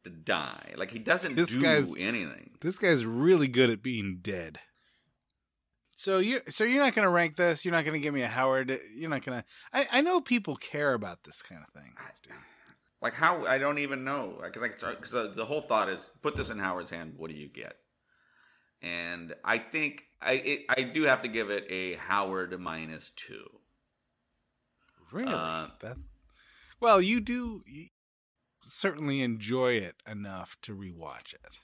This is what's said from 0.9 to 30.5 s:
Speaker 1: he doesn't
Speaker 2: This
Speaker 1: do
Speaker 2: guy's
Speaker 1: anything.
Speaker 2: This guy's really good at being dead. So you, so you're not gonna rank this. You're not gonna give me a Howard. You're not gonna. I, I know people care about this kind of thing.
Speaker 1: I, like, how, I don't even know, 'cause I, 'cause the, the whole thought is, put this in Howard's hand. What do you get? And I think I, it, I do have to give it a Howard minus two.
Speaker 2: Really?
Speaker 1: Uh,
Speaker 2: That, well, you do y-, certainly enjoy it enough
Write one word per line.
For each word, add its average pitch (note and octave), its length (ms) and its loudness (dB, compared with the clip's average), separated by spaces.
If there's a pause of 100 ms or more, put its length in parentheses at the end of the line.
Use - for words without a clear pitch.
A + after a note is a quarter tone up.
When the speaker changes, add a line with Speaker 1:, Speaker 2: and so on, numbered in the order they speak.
Speaker 1:
he A#2 80 -10
doesn't D#3+ 380 0
Speaker 2:
This E3 140 2
Speaker 1:
do B2 100 0
Speaker 2:
guy's D3 360 4
Speaker 1:
anything. E2+ 640 -4
Speaker 2:
This F3+ 180 -4
guy's D#3 260 4
really C#3 440 6
good B2 220 8
at G#2+ 120 -2
being G#2 400 -2
dead. E2+ 360 -6 (1400)
So F#3+ 220 2
you, A3+ 300 2
so - 160 0
you're C4 180 6
not C4 120 4
gonna G3+ 160 4
rank E3+ 260 4
this. E3+ 280 2
You're F3 80 0
not D#3+ 120 4
gonna D#3 160 0
give D3 140 -2
me C3+ 80 0
a A#2 60 -2
Howard. C3 520 2 (160)
You're D#3+ 140 -6
not C3+ 140 -4
gonna. A#2+ 200 -6 (280)
I, C4 200 2
I B3+ 80 6
know F4 200 4
people G3 360 0
care D3 380 0
about G2 280 -6
this - 200 -20
kind D#2+ 200 -20
of - 100 -20
thing. C#2 260 -20
Speaker 1:
I, - 120 -16 (920)
like, A#2 140 0
how, D#3+ 320 4
I C3+ 120 4
don't D3 200 2
even C#3 240 -2
know, B2+ 380 -4 (120)
'cause A2+ 100 -8
I, A#2+ 80 -2
'cause - 420 -8
the, A2+ 160 0
the G#2+ 160 -6
whole D3 160 -2
thought G#2+ 300 2
is, - 180 -8 (140)
put D3 140 -2
this C3 140 -6
in G#2+ 80 -6
Howard's F2+ 320 -4
hand. E2 280 -10
What D#2+ 120 -10
do D#2 60 -12
you D2 120 -14
get? - 280 -14 (1040)
And E2+ 520 -8 (100)
I A#2 140 2
think D3 460 -4 (160)
I, A#2+ 120 2
it, C3+ 360 0
I C3 140 4
do D3+ 220 0
have C3 180 6
to B2 60 -4
give A2 220 -2
it G2+ 200 -2
a F#2 240 -4
Howard F#2+ 680 -2
minus D#2+ 500 -10
two. - 360 -16 (1700)
Speaker 2:
Really? A#3 200 -4
Speaker 1:
Uh, D#2+ 360 -2 (120)
Speaker 2:
That, A2+ 160 -12 (840)
well, A3 200 8
you A3 200 4
do A#3 420 -6 (100)
y-, D3+ 180 -16 (720)
certainly D3 600 -2
enjoy A#2+ 520 2
it F#2+ 220 -2 (140)
enough G2 520 -10